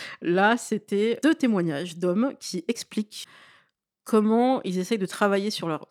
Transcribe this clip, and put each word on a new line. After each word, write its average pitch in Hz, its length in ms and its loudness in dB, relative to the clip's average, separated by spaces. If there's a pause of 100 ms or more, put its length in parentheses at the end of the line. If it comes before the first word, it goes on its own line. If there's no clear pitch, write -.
(220)
Là, 196 360 4
c'était 214 680 -2
deux 311 100 6
témoignages 175 640 0
d'hommes 180 380 0
qui - 300 -8
expliquent - 580 -6 (800)
comment 226 600 4
ils 185 160 -2
essayent 202 180 -2
de 185 80 -2
travailler 202 460 0
sur 185 160 -6
leur 156 240 -4